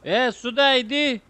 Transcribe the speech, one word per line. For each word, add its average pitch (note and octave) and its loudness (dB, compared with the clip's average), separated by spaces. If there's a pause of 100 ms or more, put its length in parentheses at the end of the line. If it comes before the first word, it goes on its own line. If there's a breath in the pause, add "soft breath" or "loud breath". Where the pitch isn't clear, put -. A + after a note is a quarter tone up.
Э, A3+ 0
сюда C4 0
иди. B3+ -2